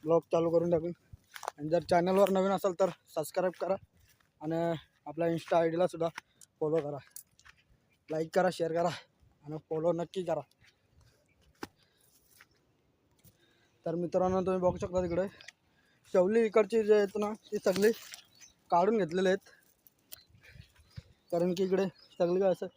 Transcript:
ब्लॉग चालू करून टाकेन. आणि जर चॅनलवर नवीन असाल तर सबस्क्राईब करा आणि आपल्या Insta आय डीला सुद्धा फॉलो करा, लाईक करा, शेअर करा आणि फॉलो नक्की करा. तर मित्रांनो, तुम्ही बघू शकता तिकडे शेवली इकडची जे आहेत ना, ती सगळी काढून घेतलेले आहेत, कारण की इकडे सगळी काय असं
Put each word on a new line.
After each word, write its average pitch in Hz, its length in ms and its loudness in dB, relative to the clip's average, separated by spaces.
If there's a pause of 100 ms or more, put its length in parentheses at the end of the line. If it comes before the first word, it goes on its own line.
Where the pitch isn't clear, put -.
ब्लॉग 160 180 2 (120)
चालू 165 180 2
करून 170 200 2
टाकेन. 170 220 0 (640)
आणि 147 120 -8
जर 165 200 2
चॅनलवर 185 400 4
नवीन 190 220 2
असाल 190 280 -2
तर 190 100 2 (240)
सबस्क्राईब 175 460 -4
करा 185 140 -2 (640)
आणि 156 160 -4 (500)
आपल्या 156 220 -4
Insta 165 280 -2
आय 170 140 2
डीला 175 160 0
सुद्धा 165 220 -4 (520)
फॉलो 156 220 0
करा, 147 160 -8 (1120)
लाईक 160 240 -4
करा, 185 180 4
शेअर 160 200 -4
करा 170 160 0
आणि - 720 -12 (120)
फॉलो 160 220 0
नक्की 170 320 -6
करा. 160 160 -2 (3500)
तर 165 80 -6
मित्रांनो, 185 460 0
तुम्ही 185 200 -2
बघू 180 180 0
शकता 185 240 -4
तिकडे 175 240 -2 (880)
शेवली 208 320 4
इकडची 214 380 2
जे 214 100 6
आहेत 202 220 2
ना, 208 160 -2
ती 208 320 -8
सगळी 196 280 2 (800)
काढून 190 280 2
घेतलेले 185 300 0
आहेत, 196 220 -2 (1800)
कारण 175 220 0
की 190 100 -2
इकडे 190 220 0 (320)
सगळी 180 220 2
काय 196 120 4
असं 185 140 -6 (100)